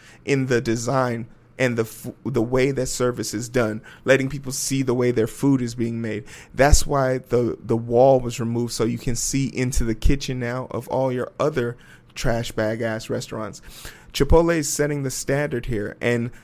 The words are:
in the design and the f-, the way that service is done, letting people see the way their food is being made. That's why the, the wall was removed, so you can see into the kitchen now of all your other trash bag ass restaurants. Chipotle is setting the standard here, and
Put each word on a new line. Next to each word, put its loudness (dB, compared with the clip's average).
in 2
the 2
design -2
and 0
the 0
f-, -8
the 0
way 2
that -2
service -2
is -6
done, 0
letting 4
people -8
see -2
the 2
way 2
their 2
food 2
is -6
being -4
made. -6
That's 4
why 0
the, 0
the 0
wall 6
was -6
removed, -2
so 0
you -2
can -2
see -2
into 0
the 0
kitchen 2
now -6
of -6
all 0
your -6
other 0
trash 0
bag -2
ass -4
restaurants. -8
Chipotle 6
is -2
setting -2
the -4
standard -2
here, -4
and 0